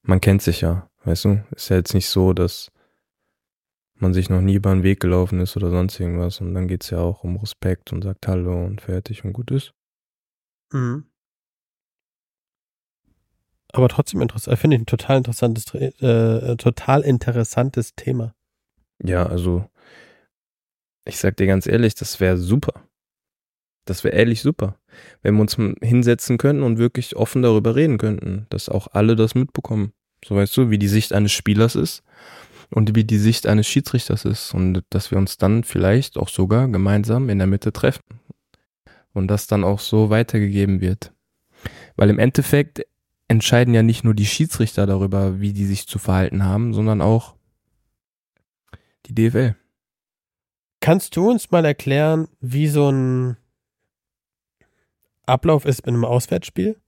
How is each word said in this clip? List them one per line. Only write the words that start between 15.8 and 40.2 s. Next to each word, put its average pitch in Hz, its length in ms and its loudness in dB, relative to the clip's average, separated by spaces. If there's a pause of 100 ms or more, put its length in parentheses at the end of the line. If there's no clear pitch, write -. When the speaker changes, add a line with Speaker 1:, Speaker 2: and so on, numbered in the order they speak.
Speaker 2:
äh, 117 520 2
äh, 117 40 -2
total 135 460 0
interessantes 120 920 -2
Thema. 120 400 -6 (680)
Speaker 1:
Ja, 90 240 0
also, 87 420 -2 (1400)
ich - 140 -12
sag 98 180 -2
dir 98 100 2
ganz 95 200 2
ehrlich, 113 280 2
das - 240 -12
wär 92 180 2
super. 92 360 0 (1120)
Das 92 160 -8
wär - 120 0
ehrlich 113 260 2
super, 117 380 -4 (420)
wenn 101 140 2
wir 107 80 4
uns - 160 0
m-, 107 240 -2
hinsetzen 120 560 2
könnten 147 240 2
und 117 160 0
wirklich 120 380 -2
offen 127 260 0
darüber 113 340 2
reden 143 220 2
könnten, 104 500 -4
dass - 220 -8
auch - 220 -4
alle 110 220 4
das 110 200 2
mitbekommen. 110 580 -2 (320)
So, 101 120 -2
weißt 101 200 0
du, 127 140 4
wie 107 80 4
die 101 100 2
Sicht 107 240 2
eines 104 200 2
Spielers 107 420 2
ist - 280 -4 (680)
und 107 240 0
wie 113 100 4
die 107 140 2
Sicht 110 280 2
eines 107 200 2
Schiedsrichters - 580 -2
ist - 300 -4
und 92 340 0
dass - 220 -4
wir 92 80 0
uns 98 180 -2
dann 107 280 2
vielleicht 107 520 0
auch - 140 -4
sogar 110 380 0
gemeinsam 104 600 0
in 104 80 0
der 95 100 2
Mitte 101 280 0
treffen - 460 -4 (920)
und 95 160 -2
das 104 200 -2
dann 104 160 2
auch 101 160 0
so 110 280 2
weitergegeben 101 720 0